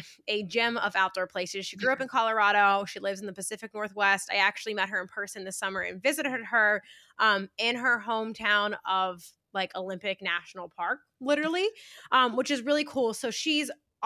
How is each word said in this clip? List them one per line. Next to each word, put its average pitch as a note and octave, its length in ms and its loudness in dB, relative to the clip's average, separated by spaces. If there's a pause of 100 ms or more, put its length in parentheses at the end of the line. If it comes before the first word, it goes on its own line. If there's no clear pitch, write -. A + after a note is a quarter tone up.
(280)
a G#3+ 160 -2
gem A#3 340 0
of G3+ 180 -2
outdoor F#3 300 0
places. F#3 400 -6
She - 100 -12
grew A#3 160 0
up C4 80 -2
in C4 80 -4
Colorado. G#3 760 4
She - 140 -12
lives G3 200 -4
in G#3 60 -10
the F#3+ 80 -8
Pacific G#3 400 -10
Northwest. G3+ 580 0
I G3 40 0
actually G3+ 360 2
met G3 160 0
her F#3+ 140 -4
in F#3 60 -12
person G3+ 360 -10
this F#3+ 140 -10
summer F#3+ 240 -2
and F3+ 200 -6
visited C#4+ 300 0 (140)
her, G#3 360 4 (360)
um, G3 400 4
in A#3 180 0
her A#3+ 300 2
hometown A3 800 0
of, F#3 440 -2 (220)
like, F#3+ 220 -2
Olympic F#3+ 480 -6
National F3 480 -4
Park, F#3 300 -4 (200)
literally, D#4 480 0 (440)
um, B3 220 4
which B3 160 0
is C4 120 0
really D4 220 2
cool. B3 280 0
So A#3 180 -6
she's D4+ 400 -2 (360)